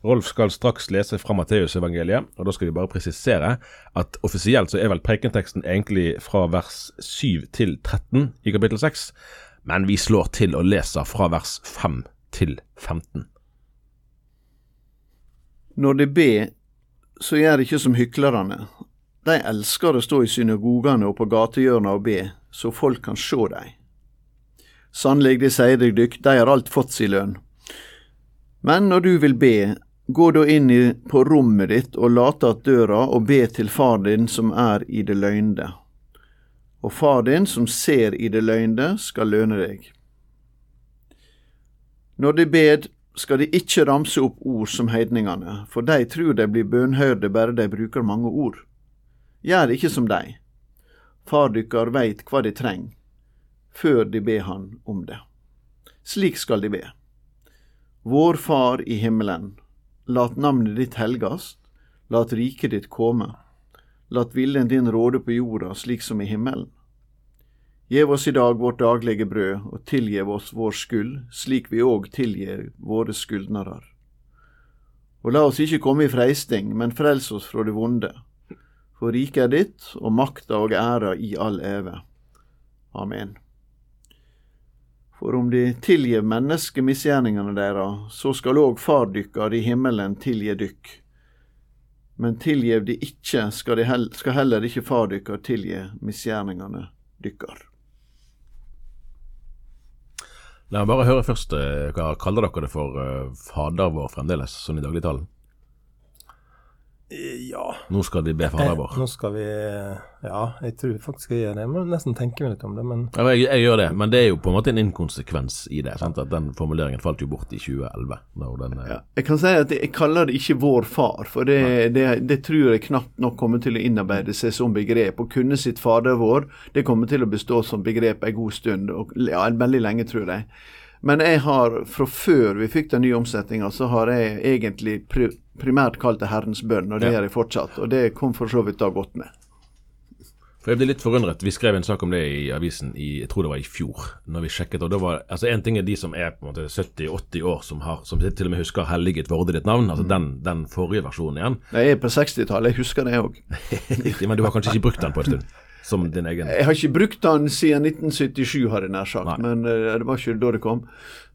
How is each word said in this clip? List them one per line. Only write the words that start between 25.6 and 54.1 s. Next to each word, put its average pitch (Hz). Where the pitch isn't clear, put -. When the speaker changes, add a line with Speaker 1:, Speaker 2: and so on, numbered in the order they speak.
Speaker 2:
deg 117
dykk, 120
de 135
har 117
alt 135
fått 131
sin 107
lønn. 98
Men 175
når 180
du 185
vil 143
be, 127
gå 160
da 156
inn 147
i, 120
på 131
rommet 113
ditt -
og 120
late 120
at 117
døra 117
og 117
be 135
til 107
far 120
din 110
som 110
er 107
i 104
det 101
løgnde. 104
Og 107
far 135
din 170
som 117
ser 120
i 110
det 110
løgnde, 113
skal 110
lønne 107
deg. 98
Når 143
de 165
bed, 151
skal 135
de 151
ikke 180
ramse 143
opp -
ord 113
som 120
heidningene, 104
for 120
de 143
tror 160
de 107
blir 110
bønnhørde 123
bare 113
de 113
bruker 110
mange 113
ord. 131
Gjør 160
ikke 135
som 120
de. 104
Far 143
dykkar 113
veit 117
hva 135
de 107
treng, 98
før 127
de 101